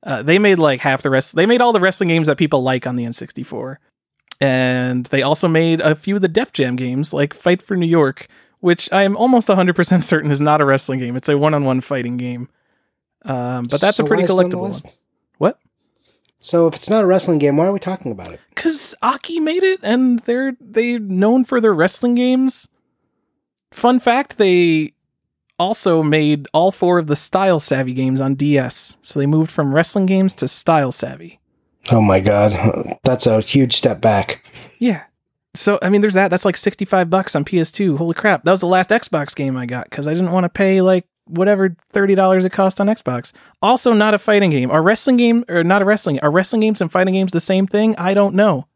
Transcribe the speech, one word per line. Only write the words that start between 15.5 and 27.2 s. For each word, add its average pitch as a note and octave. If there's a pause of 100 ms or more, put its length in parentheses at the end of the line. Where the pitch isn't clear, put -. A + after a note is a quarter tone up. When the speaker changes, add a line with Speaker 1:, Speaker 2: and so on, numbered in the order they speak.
Speaker 2:
So E3+
if D#3+
it's -
not G#3+
a G3
wrestling F3+
game, C#3+
why E3
are G3
we G3
talking F3+
about -
it? - (160)
Speaker 1:
'Cause -
Aki C4+
made D#4+
it, F#4+
and A#3+
they're, B3+
they A#3
known G#3
for B3
their A3
wrestling F#3+
games. B3+ (1040)
Fun B3
fact: B3
they F3 (680)
also F3+
made D3+
all F3
four F3+
of D#3
the D3
Style F#3